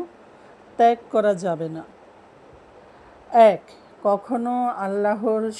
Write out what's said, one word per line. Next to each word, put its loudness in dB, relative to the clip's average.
ত্যাগ 4
করা 2
যাবে -6
না। -14
এক, -2
কখনো -2
আল্লাহর -2